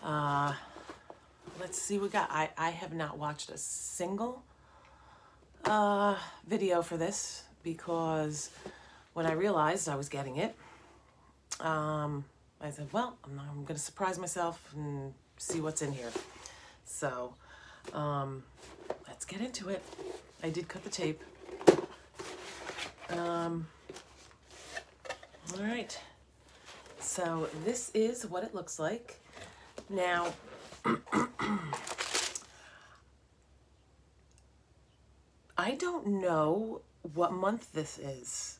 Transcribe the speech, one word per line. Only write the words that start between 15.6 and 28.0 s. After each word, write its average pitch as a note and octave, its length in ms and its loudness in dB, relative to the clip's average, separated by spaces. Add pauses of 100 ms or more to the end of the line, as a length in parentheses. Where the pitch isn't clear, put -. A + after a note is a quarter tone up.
what's D#3 200 0
in C#3+ 100 2
here." B2 200 -4 (720)
So, B2+ 500 -2 (600)
um, C#3+ 500 0 (640)
let's - 180 -10
get G3+ 160 -6
into G#3 280 -4
it. G3 140 -2 (600)
I D#3+ 60 0
did E3 180 -2
cut - 160 -8
the G#3 60 -6
tape. D#3 340 0 (1900)
Um, E3+ 580 0 (1900)
all G3 80 -2
right. A3 340 -2 (1000)
So E3 480 0 (160)
this B3 320 0
is A3+ 300 4